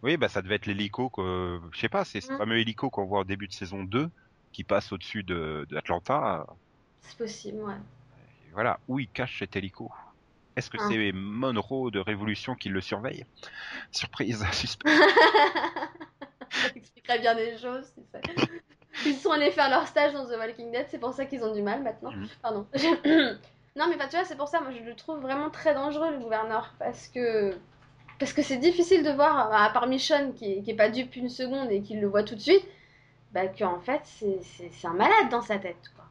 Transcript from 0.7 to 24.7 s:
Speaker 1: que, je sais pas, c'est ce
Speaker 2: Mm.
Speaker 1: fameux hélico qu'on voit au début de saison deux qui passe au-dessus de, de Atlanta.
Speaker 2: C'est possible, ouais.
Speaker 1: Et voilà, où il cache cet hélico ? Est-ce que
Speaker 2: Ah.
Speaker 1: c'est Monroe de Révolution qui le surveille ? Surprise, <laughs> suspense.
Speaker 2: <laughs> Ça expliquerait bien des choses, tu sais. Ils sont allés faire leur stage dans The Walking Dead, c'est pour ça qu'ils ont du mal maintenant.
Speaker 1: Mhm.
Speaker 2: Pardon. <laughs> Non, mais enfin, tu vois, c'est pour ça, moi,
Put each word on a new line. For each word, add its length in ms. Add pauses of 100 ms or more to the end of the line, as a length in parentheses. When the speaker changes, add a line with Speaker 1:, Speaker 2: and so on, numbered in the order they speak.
Speaker 1:
que, 500 (120)
je 80
sais 80
pas, 160
c'est 160
ce 120
Speaker 2:
Mm. 60
Speaker 1:
fameux 200
hélico 320
qu'on 160
voit 140
au 40
début 240
de 40
saison 320
deux 240 (440)
qui 120
passe 260
au-dessus 320
de, 460
de 80
Atlanta. 720 (560)
Speaker 2:
C'est 160
possible, 440
ouais. 120 (760)
Speaker 1:
Et 40
voilà, 360
où 100
il 100
cache 300
cet 160
hélico ? 380 (640)
Est-ce 140
que 100
Speaker 2:
Ah. 80
Speaker 1:
c'est 240
Monroe 800
de 100
Révolution 540
qui 160
le 100
surveille ? 460 (680)
Surprise, 560
<laughs> 40
suspense. 400
Speaker 2:
<laughs> 1600
Ça 240
expliquerait 440
bien 160
des 240
choses, 260 (100)
tu 80 (100)
sais. 80 (840)
Ils 120
sont 140
allés 200
faire 180
leur 180
stage 280
dans 120
The 120
Walking 340
Dead, 160
c'est 100
pour 140
ça 140
qu'ils 180
ont 80
du 100
mal 200
maintenant. 300
Speaker 1:
Mhm. 160 (140)
Speaker 2:
Pardon. 300
<laughs> 680 (380)
Non, 120
mais 60
enfin, 120
tu 80
vois, 80
c'est 140
pour 100
ça, 140
moi, 80